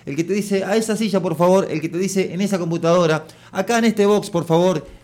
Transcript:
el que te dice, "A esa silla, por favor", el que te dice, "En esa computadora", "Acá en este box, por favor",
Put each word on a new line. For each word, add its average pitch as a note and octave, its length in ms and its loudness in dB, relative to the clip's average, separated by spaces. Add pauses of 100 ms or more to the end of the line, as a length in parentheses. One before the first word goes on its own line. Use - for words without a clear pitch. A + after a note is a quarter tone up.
el C#3+ 100 -8
que E3 80 -2
te F3+ 100 -4
dice, G3+ 300 -2
"A G3 120 0
esa A3 200 0
silla, G3 240 0
por E3+ 140 -4
favor", F3+ 340 4
el D3+ 120 -4
que D#3+ 80 -6
te E3 100 -6
dice, F#3+ 340 -2
"En E3+ 100 -6
esa G#3 160 -2
computadora", E3+ 680 2 (260)
"Acá G3 280 -2
en A3+ 80 2
este G#3+ 200 2
box, G3+ 240 2
por E3+ 140 -2
favor", E3 420 2 (180)